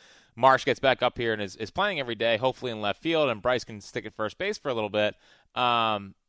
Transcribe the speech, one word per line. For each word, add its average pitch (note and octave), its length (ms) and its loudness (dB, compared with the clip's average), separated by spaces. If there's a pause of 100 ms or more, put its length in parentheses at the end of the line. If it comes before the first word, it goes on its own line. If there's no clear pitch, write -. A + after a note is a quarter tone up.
(340)
Marsh C3 300 4
gets B2+ 160 0
back C3 220 2
up B2 160 0
here A#2 140 0
and G#2+ 100 -4
is, F#2+ 140 -8
is G#2+ 140 -8
playing F#3 300 -2
every A#2+ 140 -6
day, A#2 220 2
hopefully B2 360 -2
in G#2+ 80 -8
left G2+ 200 -2
field, D#3+ 280 2
and G#2+ 140 -4
Bryce B2 220 0
can G#2+ 160 -14
stick G#2+ 260 -10
at G#2+ 80 -14
first G#2+ 240 -4
base G3+ 200 -6
for D3 100 -8
a B2+ 60 0
little G#2+ 160 -2
bit. G#2 240 2 (400)
Um, A2+ 600 0 (140)